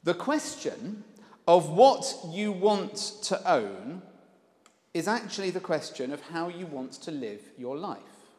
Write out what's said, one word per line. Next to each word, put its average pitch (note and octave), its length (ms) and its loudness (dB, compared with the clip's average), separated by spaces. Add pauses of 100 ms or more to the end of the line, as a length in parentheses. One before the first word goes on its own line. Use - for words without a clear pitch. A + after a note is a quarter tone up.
The E3+ 120 2
question G#3+ 880 -4 (440)
of E3+ 220 8
what A3+ 420 6 (180)
you G#3 220 -2
want F#3+ 440 2 (280)
to - 280 0
own A2+ 500 0 (920)
is E3 140 0
actually G3+ 440 -2
the F3+ 80 -4
question C#3+ 520 -4
of C#3+ 100 -8
how E3 260 -6
you F3+ 180 -8
want C3 280 -10
to - 180 -12
live A#2+ 300 -8 (160)
your C3 200 -6
life. E3 220 -8 (400)